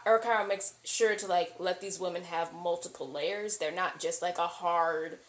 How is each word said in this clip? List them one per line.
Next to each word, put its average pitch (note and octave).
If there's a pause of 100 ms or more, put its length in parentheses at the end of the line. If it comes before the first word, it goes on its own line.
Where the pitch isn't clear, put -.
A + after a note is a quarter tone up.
Urakawa A3+
makes G3 (100)
sure G#3+
to, G#3
like, F3+
let F3+
these G3
women F3+
have E3
multiple E3+
layers. G3
They're D#3
not F3
just, D#3+
like, F3
a E3+
hard, E3 (120)